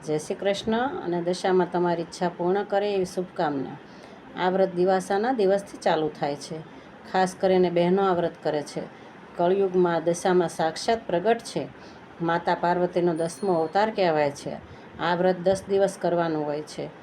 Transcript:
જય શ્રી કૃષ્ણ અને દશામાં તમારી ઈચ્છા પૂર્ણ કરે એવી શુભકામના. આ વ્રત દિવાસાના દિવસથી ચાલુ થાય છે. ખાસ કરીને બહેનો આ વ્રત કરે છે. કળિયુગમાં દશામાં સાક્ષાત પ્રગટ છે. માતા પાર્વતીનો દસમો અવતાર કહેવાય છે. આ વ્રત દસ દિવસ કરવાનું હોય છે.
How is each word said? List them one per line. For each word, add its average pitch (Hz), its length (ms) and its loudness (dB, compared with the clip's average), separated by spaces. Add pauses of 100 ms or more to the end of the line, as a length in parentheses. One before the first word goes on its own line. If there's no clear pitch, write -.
જય 151 100 -2
શ્રી 170 180 -6
કૃષ્ણ 202 420 -2
અને 208 440 -2
દશામાં 180 500 2
તમારી 175 300 0
ઈચ્છા 170 360 -4
પૂર્ણ 190 260 0
કરે 202 300 0
એવી 190 120 0
શુભકામના. 151 720 -4 (640)
આ 185 60 2
વ્રત 190 260 2
દિવાસાના 190 560 2
દિવસથી 196 460 0
ચાલુ 156 420 0
થાય 147 160 -2
છે. 156 240 -12 (520)
ખાસ 185 280 0
કરીને 185 300 4
બહેનો 175 340 4
આ 190 100 4
વ્રત 170 300 0
કરે 151 180 0
છે. 143 200 -8 (560)
કળિયુગમાં 180 680 4
દશામાં 170 460 2
સાક્ષાત 185 580 -2
પ્રગટ 185 300 2
છે. 147 300 -6 (540)
માતા 170 340 0
પાર્વતીનો 175 580 2
દસમો 170 400 -2
અવતાર 170 360 2
કહેવાય 160 420 2
છે. 95 260 -10 (420)
આ 170 160 0
વ્રત 180 240 2
દસ 190 300 2
દિવસ 196 320 2
કરવાનું 170 440 0
હોય 147 160 -4
છે. 151 280 -10 (140)